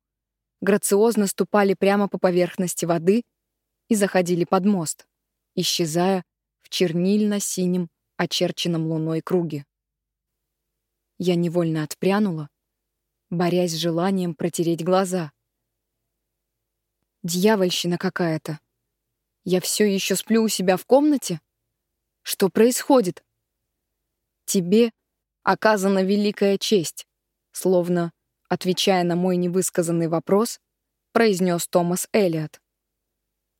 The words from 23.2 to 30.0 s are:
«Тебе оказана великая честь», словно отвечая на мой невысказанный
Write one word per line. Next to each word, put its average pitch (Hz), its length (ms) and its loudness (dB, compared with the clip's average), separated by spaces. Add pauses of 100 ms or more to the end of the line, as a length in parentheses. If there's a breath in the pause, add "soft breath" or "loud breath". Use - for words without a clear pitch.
«Тебе 202 440 2 (540)
оказана 196 580 2
великая 202 560 0
честь», - 480 -2 (460)
словно 175 600 0 (360)
отвечая 180 560 0
на 175 100 0
мой 180 220 0
невысказанный 170 720 -2